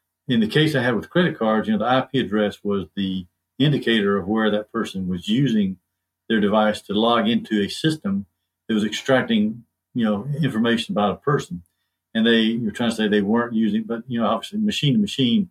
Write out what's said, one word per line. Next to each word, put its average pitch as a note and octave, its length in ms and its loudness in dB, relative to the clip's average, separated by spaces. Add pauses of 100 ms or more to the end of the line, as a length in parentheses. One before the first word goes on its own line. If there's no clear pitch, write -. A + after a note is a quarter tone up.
(280)
In B2 120 2
the G#2 80 2
case D3+ 280 2
I B2 60 0
had B2 120 0
with G2 160 -6
credit F3 280 2
cards, A2 280 0
you G#2+ 60 0
know, G#2 80 2
the A#2 100 0
I C3 120 2
P C3 180 -2
address G#2 420 -2
was G2 320 -2
the F#2 320 -4 (320)
indicator A#2 600 2
of F2 100 -6
where A2 220 0
that G#2 220 -4
person F#2+ 360 -4
was F2+ 200 -6
using G#2+ 500 0 (500)
their A2+ 120 2
device G#2+ 420 2
to G2 120 -6
log A2+ 340 2
into A2 340 0
a G2 60 -2
system G2+ 580 -4 (420)
that A2+ 60 0
was G#2+ 100 2
extracting, A2+ 800 0 (300)
you A#2+ 100 0
know, G#2+ 220 -2 (160)
information A2+ 520 0
about G2+ 180 0
a F2+ 40 -6
person. F2+ 460 -2 (520)
And A2+ 120 2
they, A2+ 140 6
you're A2+ 320 0
trying A#2 180 -2
to A2+ 60 -4
say G#2+ 120 0
they G#2 140 2
weren't A#2 320 0
using, A2 300 0
but, A2+ 220 -8
you A#2+ 140 -4
know, A2 60 0
obviously G#2 320 -4
machine A2 360 0
to A2 60 4
machine A2+ 500 0